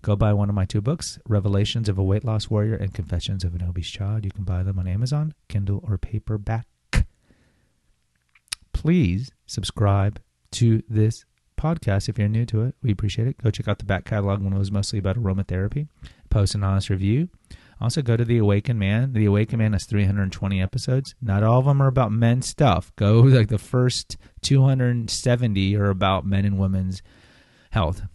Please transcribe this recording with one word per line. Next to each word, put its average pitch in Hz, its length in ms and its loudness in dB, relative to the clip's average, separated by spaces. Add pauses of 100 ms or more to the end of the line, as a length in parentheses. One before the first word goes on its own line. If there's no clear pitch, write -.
Go 104 120 2
buy 104 180 4
one 101 160 2
of 101 60 0
my 95 100 2
two 104 160 -2
books, 139 360 -6 (100)
Revelations 104 600 0
of 92 80 -2
a 98 60 0
Weight 98 200 0
Loss 110 240 -4
Warrior 107 280 0
and 95 180 -6
Confessions 90 500 -6
of 87 120 -4
an 87 80 -6
Obese 87 260 -6
Child. 104 340 -6
You 98 60 -4
can 98 140 -10
buy 90 180 -2
them 95 160 -4
on 92 100 -4
Amazon, 127 460 -4 (160)
Kindle, 101 380 -4
or 98 100 -2
paperback. 110 720 -6 (2000)
Please 131 600 0 (160)
subscribe 101 720 0 (300)
to 113 360 2
this 110 380 0 (340)
podcast 147 480 -2
if 110 120 -6
you're 104 80 2
new 110 180 0
to 110 160 -2
it. 123 220 -4
We 110 80 0
appreciate 107 360 -2
it. - 140 -6
Go 113 80 2
check - 180 -4
out 104 120 -2
the - 60 -12
back 95 200 -2
catalog 101 380 -2
when 98 100 -2
it 98 60 0
was 98 120 -2
mostly 101 280 -2
about 98 180 -2
aromatherapy. 98 680 -4 (420)
Post 101 240 2
an 101 100 -2
honest 98 280 0
review. 104 380 0 (520)
Also, 123 220 -2
go 120 120 2
to 117 80 2
The 117 140 2
Awakened 104 400 2
Man. 107 360 0
The 107 120 2
Awakened 104 320 2
Man 107 160 2
has 95 120 -2
three 104 200 0
hundred 98 260 0
twenty 98 300 -2
episodes. 127 580 -4
Not 101 220 0
all 113 160 4
of 127 80 2
them 139 160 2
are 135 60 4
about 127 240 2
men's 117 340 2
stuff. 98 500 0
Go, 110 260 6
<laughs> - 0 -
like, 131 260 8
the 107 100 -2
first - 600 -2 (260)
two 135 200 4
hundred 123 460 2
seventy 104 680 0
are 101 140 2
about 95 380 2
men 98 180 2
and 98 140 0
women's 95 420 0 (720)
health. 90 320 -2 (120)